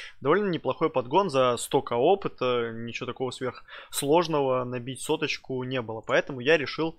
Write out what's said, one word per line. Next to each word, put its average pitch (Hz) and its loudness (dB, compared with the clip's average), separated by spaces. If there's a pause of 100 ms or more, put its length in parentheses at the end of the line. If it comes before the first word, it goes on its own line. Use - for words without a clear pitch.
(200)
довольно 190 2
неплохой 151 0
подгон 147 2
за 127 4
сто - 0
К - -4
опыта. 123 2
Ничего 117 -8
такого 127 -6
сверхсложного 139 0
набить 123 -8
соточку 139 -2
не 127 -4
было. 110 -8
Поэтому 135 0
я 143 4
решил - -4